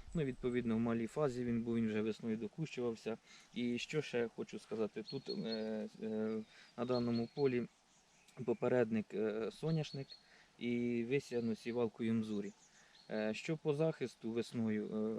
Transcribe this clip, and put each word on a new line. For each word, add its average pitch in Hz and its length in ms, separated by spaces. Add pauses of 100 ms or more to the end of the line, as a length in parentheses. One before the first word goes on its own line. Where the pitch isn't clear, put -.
(140)
Ну, 165 100
відповідно, 123 520
в 113 40
малій 117 260
фазі 123 380
він 117 180
був, 117 140
він 113 120
вже 107 140
весною 110 340
докущувався. 117 800 (360)
І 120 240
що - 240
ще 120 340
хочу 110 220
сказати, 110 440
тут, - 260
е, 110 600 (140)
е, 110 380 (380)
на 120 60
даному 120 500
полі 127 320 (800)
попередник, 117 720
е, 107 380
соняшник 151 540 (520)
і 120 520
висіяно 120 460
сівалкою 117 580
Мзурі. 107 380 (580)
Е, 107 240
що 160 220
по 151 180
захисту 143 560
весною, 110 560
е, - 100 (220)